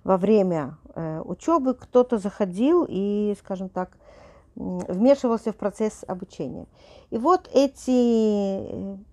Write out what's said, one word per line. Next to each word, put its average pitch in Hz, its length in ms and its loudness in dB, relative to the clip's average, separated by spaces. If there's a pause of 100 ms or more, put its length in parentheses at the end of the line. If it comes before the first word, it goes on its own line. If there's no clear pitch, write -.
во 190 140 2
время, 180 600 2 (200)
э, 160 280 -8
учёбы 269 500 -2
кто-то 247 440 2
заходил 208 720 0
и, 202 500 -2
скажем 190 300 -10
так, - 280 -8 (600)
м, 180 220 -8 (100)
вмешивался 226 640 2
в - 40 -10
процесс 214 500 -6
обучения. - 600 -10 (440)
И 226 80 -4
вот 349 340 2
эти, 269 380 2
э, 208 1080 0 (160)